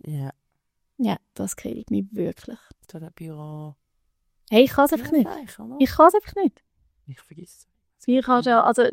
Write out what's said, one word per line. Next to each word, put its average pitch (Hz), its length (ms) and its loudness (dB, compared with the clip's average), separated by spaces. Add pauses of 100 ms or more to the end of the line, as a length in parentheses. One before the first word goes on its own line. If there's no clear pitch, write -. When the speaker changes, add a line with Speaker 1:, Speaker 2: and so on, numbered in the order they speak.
Speaker 1:
Ja. 139 280 -10 (680)
Speaker 2:
Ja, 220 200 -4 (180)
das 202 200 -8
killt - 360 -12
mich 202 220 -2
wirklich. 208 440 -10 (340)
Speaker 1:
So 170 80 -16
der 160 120 -18
Büro. 151 640 -16 (720)
Speaker 2:
Hey, 220 140 8
ich 269 80 2
kann's 285 220 2
einfach 254 180 -6
Speaker 1:
Ja, 320 60 0
Speaker 2:
nicht. 247 100 2
Speaker 1:
nein, - 200 -12
ich - 80 -20
kann 220 180 -18
auch. 277 60 -14
Speaker 2:
Ich 269 120 2
kann's 339 240 6
einfach - 200 -2
nicht. 381 280 -4 (440)
Speaker 1:
Ich 135 140 -20
vergiss. - 460 -20 (400)
Speaker 2:
Wie 254 140 4
kannst 247 260 0
du 247 40 2
ja, 233 120 4
also 240 280 2